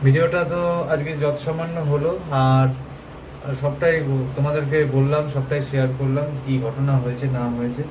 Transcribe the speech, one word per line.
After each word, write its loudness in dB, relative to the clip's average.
ভিডিওটা 4
তো -2
আজকে 0
যৎসামান্য -2
হলো, 2
আর 4
সবটাই 2
তোমাদেরকে 0
বললাম, 4
সবটাই -2
শেয়ার 2
করলাম, 0
কী 0
ঘটনা 0
হয়েছে -4
না -2
হয়েছে -4